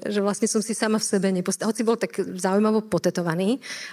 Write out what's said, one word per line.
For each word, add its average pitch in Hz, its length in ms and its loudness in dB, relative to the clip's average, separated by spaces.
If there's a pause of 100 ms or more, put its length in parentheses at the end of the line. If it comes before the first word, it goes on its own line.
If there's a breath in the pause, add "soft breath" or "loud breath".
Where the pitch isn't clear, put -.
že 208 160 0
vlastne 202 300 0
som 226 100 2
si 214 140 -4
sama 220 260 0
v 220 60 -4
sebe 196 260 2
nepost-, 185 320 -2
hoci 220 220 0
bol 233 100 4
tak - 220 -4
zaujímavo 196 680 2
potetovaný, 180 800 0 (300 loud breath)